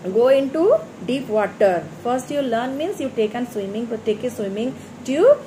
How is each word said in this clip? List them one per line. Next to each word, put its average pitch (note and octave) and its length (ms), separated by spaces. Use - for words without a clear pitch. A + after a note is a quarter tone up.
go A3 240
into D#4+ 520
deep B3+ 220
water. G3 580
First B3 280
you C#4+ 100
learn B3+ 360
means F4+ 220
you C4+ 100
take G#3+ 260
on A#3+ 120
swimming, G#3+ 400
take G#3+ 180
a B3 60
swimming A3+ 460
tube F#4+ 420